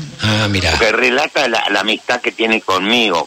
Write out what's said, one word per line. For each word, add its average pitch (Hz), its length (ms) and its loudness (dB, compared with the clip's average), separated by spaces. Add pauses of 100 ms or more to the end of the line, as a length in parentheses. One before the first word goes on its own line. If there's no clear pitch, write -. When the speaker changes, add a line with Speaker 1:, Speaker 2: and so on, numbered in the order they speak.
(220)
Speaker 1:
Ah, 107 260 0
mira. 92 220 0
Speaker 2:
Porque 110 220 2
relata 127 560 0
la, 110 200 0
la 101 120 2
amistad 110 400 -2
que 120 120 -4
tiene 110 280 0
conmigo, 95 680 0